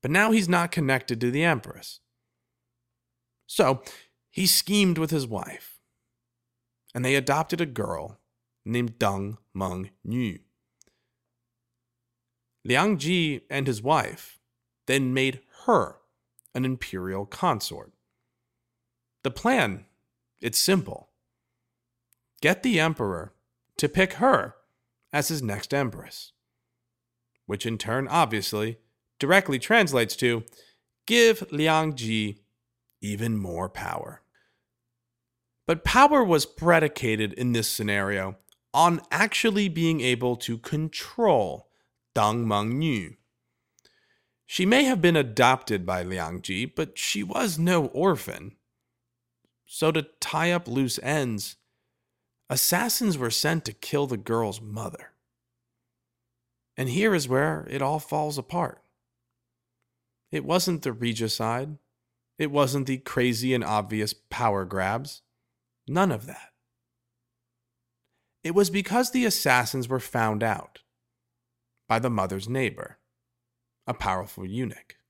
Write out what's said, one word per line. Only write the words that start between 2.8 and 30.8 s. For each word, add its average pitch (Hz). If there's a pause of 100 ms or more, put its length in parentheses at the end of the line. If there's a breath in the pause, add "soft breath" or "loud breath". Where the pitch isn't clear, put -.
So 135 (480 loud breath)
he 185
schemed 185
with 160
his 143
wife, - (1120)
and 123
they 131
adopted 143
a 165
girl 104 (460)
named 117
Deng 101 (180)
Mengnu. 95 (2250)
Liang 160
Ji 156
and 139
his 113
wife - (480)
then 131
made 131 (240)
her 151 (580)
an 127
imperial 95
consort. 101 (1300)
The 135
plan, 151 (520)
it's 117
simple. - (1300)
Get 180
the 226
emperor 101 (460)
to 147
pick 190
her 202 (580)
as 147
his 151
next 104
empress, - (1120)
which 104
in 113
turn, 127
obviously, 110 (400)
directly 151
translates 139
to 120 (640 soft breath)